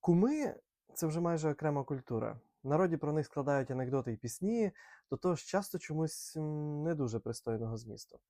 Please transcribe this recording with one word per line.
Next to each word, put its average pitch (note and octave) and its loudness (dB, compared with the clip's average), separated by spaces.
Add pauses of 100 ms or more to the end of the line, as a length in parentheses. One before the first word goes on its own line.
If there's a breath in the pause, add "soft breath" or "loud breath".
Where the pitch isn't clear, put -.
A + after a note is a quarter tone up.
Куми — A#3+ 4 (400)
це - -2
вже D#3+ 0
майже E3 2
окрема D3 0
культура. A#2 -4 (220)
В C3+ -6
народі E3 4
про D3 0
них D3+ 0
складають C#3 0
анекдоти B2+ 0
і A2 -2
пісні, G3+ 0 (380 loud breath)
до C3+ -2
того F3+ 2
ж - -8
часто F#3+ -2
чомусь, - -4
м, D3+ -2
не E3 0
дуже A#2+ 0
пристойного A2+ -4
змісту. A2 -12 (120)